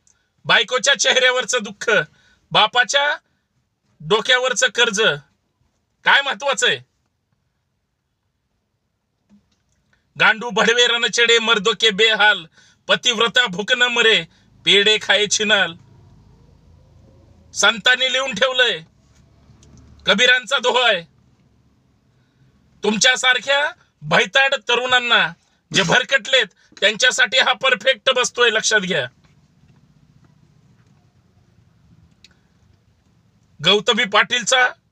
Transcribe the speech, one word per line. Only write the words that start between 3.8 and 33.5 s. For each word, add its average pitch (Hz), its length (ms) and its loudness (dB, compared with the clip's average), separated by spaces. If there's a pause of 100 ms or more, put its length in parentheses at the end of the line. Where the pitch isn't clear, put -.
डोक्यावरचं 247 680 0
कर्ज? 226 340 -2 (1040)
काय 277 180 2
महत्वाचं 254 460 -4
आहे? 147 100 -2 (3500)
गांडू 220 300 0
भडवे 226 360 2
रणचेडे 233 520 0
मर्दो 220 420 0
के 226 100 2
बेहाल, 202 560 0 (400)
पतिव्रता 233 600 0
भूक 196 260 -6
न 240 100 0
मरे, 226 420 2 (400)
पेडे 202 380 2
खाये 208 240 0
छिनाल. 196 480 -2 (1800)
संतांनी 240 580 0
लिहून 262 220 -4
ठेवलंय, 247 460 0 (1300)
कबीरांचा 247 520 2
दोहा 247 300 0
आहे. 185 140 0 (1800)
तुमच्यासारख्या 254 880 0 (300)
भैताड 247 520 0 (140)
तरुणांना 240 640 0 (400)
जे 185 100 0
भरकटलेत 247 640 0 (340)
त्यांच्यासाठी 240 580 0
हा 254 140 2
perfect 262 580 -2
बसतोय, 240 400 0
लक्षात 214 300 0
घ्या. 175 260 -4 (4000)